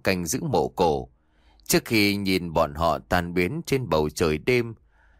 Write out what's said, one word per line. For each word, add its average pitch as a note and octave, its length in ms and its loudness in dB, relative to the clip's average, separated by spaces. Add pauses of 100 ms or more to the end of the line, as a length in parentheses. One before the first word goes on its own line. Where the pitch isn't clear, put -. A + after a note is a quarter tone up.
canh F2+ 220 -2
giữ D#2+ 160 -4
mộ F2+ 260 0
cổ. D2 400 0 (560)
Trước E3+ 200 0
khi G2+ 320 2
nhìn F#2 360 -2
bọn D2+ 220 2
họ D#2 240 0
tan F2 360 -2
biến F2+ 320 0
trên C3 220 -2
bầu D#2 220 2
trời D#2 280 0
đêm, A#2 360 -2 (460)